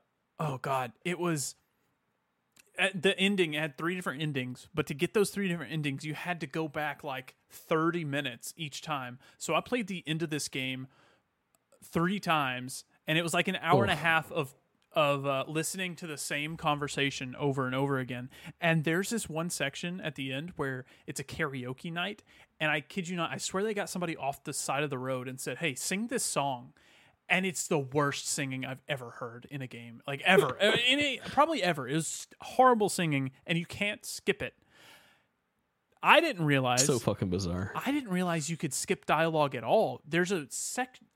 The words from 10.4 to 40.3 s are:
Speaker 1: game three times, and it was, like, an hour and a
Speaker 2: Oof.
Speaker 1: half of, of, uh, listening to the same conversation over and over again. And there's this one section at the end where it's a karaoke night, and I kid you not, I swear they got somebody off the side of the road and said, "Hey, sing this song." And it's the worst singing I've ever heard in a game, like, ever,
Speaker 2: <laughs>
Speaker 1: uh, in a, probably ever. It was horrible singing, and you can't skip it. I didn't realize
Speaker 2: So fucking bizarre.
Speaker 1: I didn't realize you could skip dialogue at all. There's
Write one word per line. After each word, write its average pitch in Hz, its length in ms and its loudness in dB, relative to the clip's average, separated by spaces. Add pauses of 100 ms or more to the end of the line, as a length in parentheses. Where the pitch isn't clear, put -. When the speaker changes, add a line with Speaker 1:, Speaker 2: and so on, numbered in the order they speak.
Speaker 1:
game 131 380 -4 (960)
three 180 360 0
times, 127 680 0 (220)
and 156 100 2
it 170 60 4
was, 160 100 -2
like, 175 140 2
an 185 100 -2
hour 165 260 4
and 196 80 2
a 170 40 2
Speaker 2:
Oof. 151 40 -2
Speaker 1:
half 160 320 2
of, 147 240 -4 (380)
of, 143 320 4
uh, 135 220 0
listening 165 500 -4
to 180 100 -10
the 151 100 -8
same 151 380 -4
conversation 143 840 0
over 135 280 0
and 127 100 -2
over 139 240 2
again. 123 300 -6 (320)
And 165 220 4
there's 170 260 2
this 226 180 -2
one 160 220 -4
section 175 500 -4
at 151 160 -6
the 135 160 -4
end 151 240 -6
where 135 300 -4 (220)
it's 147 120 -8
a 147 40 -8
karaoke 135 680 -6
night, 180 320 -6 (360)
and 156 120 4
I 156 100 2
kid 170 280 -6
you 185 80 -4
not, 165 140 -2
I 135 60 -4
swear - 260 -2
they 220 100 0
got 202 160 -4
somebody 175 260 -4
off 139 280 -4
the 151 100 -6
side 143 300 -2
of 151 60 -2
the 135 100 -4
road 131 280 -4
and 131 120 -10
said, 131 180 -6
"Hey, 151 180 -2
sing 202 320 -2
this 240 160 -2
song." 135 500 -2 (540)
And 180 180 4
it's 185 220 -2
the 165 120 4
worst 139 480 0
singing 131 380 -2
I've 131 240 -8
ever 127 220 -4
heard 120 380 -12
in 143 120 -8
a 127 60 -6
game, 117 380 -16
like, 143 200 -6
ever, 175 320 6
Speaker 2:
<laughs> - 40 -10
Speaker 1:
uh, 214 140 6 (120)
in 269 120 6
a, 277 200 0 (100)
probably 285 340 4
ever. 151 240 2
It 135 80 0
was - 320 -4 (140)
horrible 233 480 6
singing, 143 420 2 (160)
and 170 100 2
you 170 80 -2
can't 202 400 -6
skip - 360 -2
it. 123 120 -6 (1500)
I 208 160 10
didn't 247 260 2
realize 131 400 6
Speaker 2:
So 147 140 6
fucking 101 300 2
bizarre. 90 460 0
Speaker 1:
I 160 160 -2
didn't 277 180 -2
realize 175 400 0
you 165 80 -4
could 151 160 -4
skip - 320 -2
dialogue 156 500 4
at 117 80 -6
all. 139 440 2
There's 170 240 2